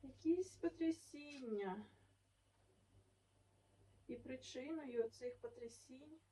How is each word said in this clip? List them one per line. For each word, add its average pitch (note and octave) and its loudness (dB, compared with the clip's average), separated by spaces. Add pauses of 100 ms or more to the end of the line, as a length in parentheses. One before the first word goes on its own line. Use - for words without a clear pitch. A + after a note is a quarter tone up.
Якісь D#4+ 4
потрясіння. C#4+ 0 (2250)
І B3 -4
причиною B3+ 0
цих B3 -4
потрясінь C4 -10 (140)